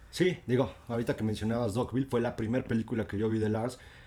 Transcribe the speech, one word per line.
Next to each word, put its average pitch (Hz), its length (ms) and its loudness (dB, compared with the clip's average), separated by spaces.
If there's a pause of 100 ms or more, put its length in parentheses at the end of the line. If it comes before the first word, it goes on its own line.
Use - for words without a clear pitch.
(120)
Sí, 180 340 2
digo, 123 260 2 (160)
ahorita 117 280 -2
que - 80 -4
mencionabas 110 500 0
Dogville, 120 360 0
fue 120 120 2
la 120 140 0
primer 117 300 0
película 113 420 0
que 98 100 -4
yo 110 120 2
vi 110 100 2
de 107 100 2
Lars, 113 280 0 (300)